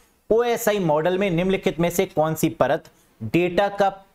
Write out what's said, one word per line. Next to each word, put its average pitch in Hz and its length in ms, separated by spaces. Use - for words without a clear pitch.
ओएसआई 226 480
मॉडल 165 400
में 202 120
निम्नलिखित 180 500
में 175 100
से 185 160
कौन 156 280
सी 160 140
परत 139 360
डेटा 175 460
का 196 200